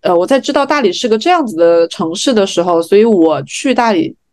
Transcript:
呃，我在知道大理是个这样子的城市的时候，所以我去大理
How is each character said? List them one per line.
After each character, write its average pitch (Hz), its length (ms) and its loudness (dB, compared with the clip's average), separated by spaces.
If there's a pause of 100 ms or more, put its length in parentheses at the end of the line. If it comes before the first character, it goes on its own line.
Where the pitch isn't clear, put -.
呃， 180 140 2
我 180 100 2
在 269 120 0
知 277 140 -4
道 285 120 0
大 294 160 -2
理 202 120 0
是 233 160 -6
个 214 100 0
这 262 120 -2
样 339 140 2
子 160 120 -8
的 170 320 4
城 165 260 -6
市 254 180 -2
的 202 140 2
时 175 160 -4
候， 175 180 0
所 165 160 0
以 208 80 6
我 160 380 2
去 247 320 -4
大 233 180 0
理 165 220 -2 (180)